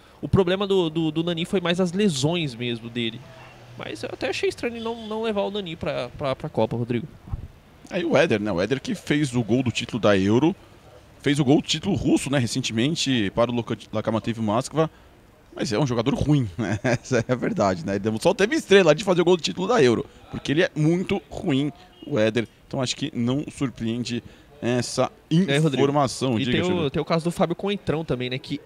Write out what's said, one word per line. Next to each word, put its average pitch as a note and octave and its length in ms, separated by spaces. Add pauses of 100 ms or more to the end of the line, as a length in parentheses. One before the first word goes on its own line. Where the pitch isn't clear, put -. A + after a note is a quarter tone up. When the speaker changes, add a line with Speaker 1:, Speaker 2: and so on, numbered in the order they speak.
(200)
Speaker 1:
o D3 80
problema F#3+ 380
do, F#3 240
do, D#3+ 200
do D#3+ 140
Nani E3+ 220
foi F#3+ 140
mais F3 200
as F3+ 120
lesões D#3+ 600
mesmo A#2 360
dele. A#2 300 (580)
Mas - 240
eu - 100
até - 160
achei G4 220
estranho A#3+ 260
ele A3+ 80
não, A3+ 220
não A3 160
levar G#3 200
o G3 80
Nani F#3 260
pra, C3+ 420
pra, C#3 180
pra D3+ 120
Copa, A2+ 280
Rodrigo. A#2+ 300 (840)
Speaker 2:
Aí F3 140
o D#4 120
Éder, C3 240
né? G#2 120
O E2+ 80
Éder A#2 200
que D#3 140
fez D3 400
o B2 80
gol A#2+ 200
do C3 80
título - 300
da G#2 180
Euro, A#2 360 (680)
fez C#3+ 160
o D#3 60
gol D3 180
do - 40
título F3 300
russo, G#3+ 340
né, C#3+ 80
recentemente A#2+ 960
para A#2 160
o A#2+ 40 (380)
Lokomotiv A2 480
Moscova, C3 500 (640)
mas G3 180
é - 60
um D3 80
jogador A#2+ 280
ruim, C3+ 340 (100)
né? G#2 220
<laughs> - 40
Essa B2 420
é C3 60
a B2 40
verdade, G2 500
né? G2+ 100
Ele A2 240
só F3+ 140
teve B3+ 220
estrela F#3+ 380
de D#3 100
fazer F3+ 180
o - 20
gol F3+ 120
do D3+ 60
título F#3 260
da E3+ 140
Euro, A#2 220 (260)
porque A#2 220
ele D#3+ 100
é - 120
muito E3+ 560
ruim, C#3+ 420 (340)
o D3 120
Éder. A2 280 (200)
Então C3+ 140
acho B2 160
que - 180
não B2+ 360
surpreende A#2 720 (380)
essa A#2+ 500 (200)
Speaker 1:
É, D#3 280
Rodrigo. C#3 240
Speaker 2:
informação. C3+ 560
Speaker 1:
E C3 60
Speaker 2:
Diga, B2 80
Speaker 1:
tem - 100
o, - 20
Speaker 2:
Júlio. F3 260
Speaker 1:
tem D#3 100
o C3 40
caso E3 200
do E3+ 60
Fábio E3+ 240
Coentrão G3 500
também, B2+ 260
né? B2+ 80
Que C#3+ 280